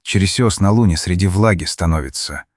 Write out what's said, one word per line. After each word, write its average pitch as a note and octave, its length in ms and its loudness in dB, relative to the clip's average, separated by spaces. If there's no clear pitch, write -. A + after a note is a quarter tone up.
чересес G2 560 0
на G2 100 2
луне G#2 280 2
среди F2+ 280 0
влаги F#2+ 380 2
становится. D2+ 800 -4